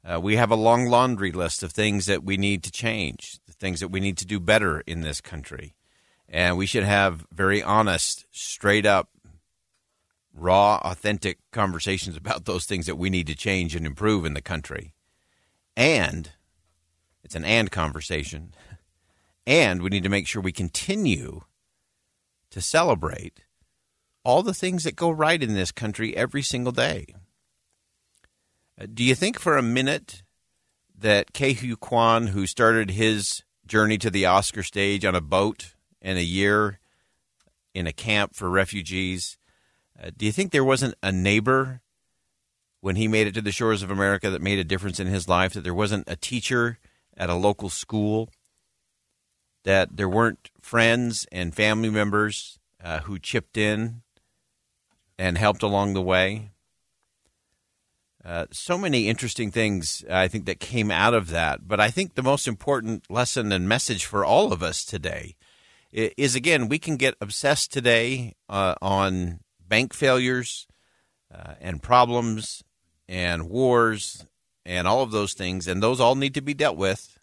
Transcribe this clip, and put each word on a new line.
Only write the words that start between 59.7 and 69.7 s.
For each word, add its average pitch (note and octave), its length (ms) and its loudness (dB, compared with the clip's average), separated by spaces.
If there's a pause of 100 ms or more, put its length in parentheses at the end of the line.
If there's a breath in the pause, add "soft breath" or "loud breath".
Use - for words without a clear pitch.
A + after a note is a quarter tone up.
I F#2 160 4
think, F#2 200 -6
that F#2 120 -4
came A2 320 -2
out G2 220 4
of G2+ 180 2
that. E2 380 -2
But G2+ 120 0
I G#2+ 100 4
think F#3 240 -6
the B2+ 80 -2
most C3+ 260 0
important A2+ 600 -4
lesson A2+ 420 0
and F#2 160 0
message A2+ 360 0
for G2+ 200 0
all C#3+ 280 4
of E2+ 100 -4
us E2 220 -4
today - 520 -8 (580 soft breath)
i-, A2 220 0
is, C3 180 2
again, C3 340 0
we D3+ 100 -2
can D#3+ 180 -4
get C3 240 0
obsessed - 520 0
today, A#2+ 640 2 (140)
uh, G2 320 0
on F#2+ 600 0 (280)
bank A2+ 240 2